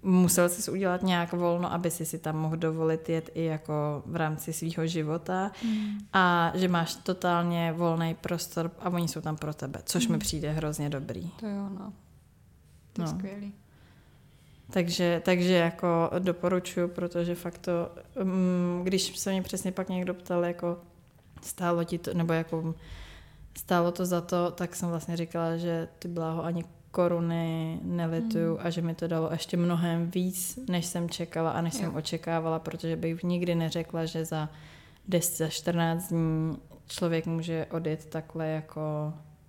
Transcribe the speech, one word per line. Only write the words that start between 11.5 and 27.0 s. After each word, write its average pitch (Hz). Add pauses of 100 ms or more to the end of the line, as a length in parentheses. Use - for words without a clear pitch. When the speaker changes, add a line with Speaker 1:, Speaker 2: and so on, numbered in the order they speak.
Speaker 2:
no. 196 (1000)
To -
je 165
Speaker 1:
No. 147
Speaker 2:
skvělý. 196 (1160)
Speaker 1:
Takže, 170
takže 180
jako 170 (100)
doporučuju, 180
protože 175
fakt 170
to, - (520)
mm, 180
když 185
se 196
mě 190
přesně 185
pak 190
někdo 180
ptal, 175
jako 175 (640)
stálo 175
ti 170
to, -
nebo 165
jako 165 (800)
stálo 175
to 175
za 180
to, 175
tak 175
jsem 175
vlastně 170
říkala, 165
že 165 (120)
ty -
bláho 165
ani 170 (340)
koruny 165